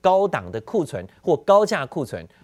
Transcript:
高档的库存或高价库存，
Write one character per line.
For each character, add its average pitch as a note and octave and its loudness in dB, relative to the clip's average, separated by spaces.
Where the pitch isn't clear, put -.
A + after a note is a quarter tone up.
高 F#3+ 4
档 F#2+ -6
的 A2+ -8
库 G3 -2
存 F#2+ -10
或 F3 0
高 G3+ 4
价 E3+ -2
库 - -6
存， E2 -10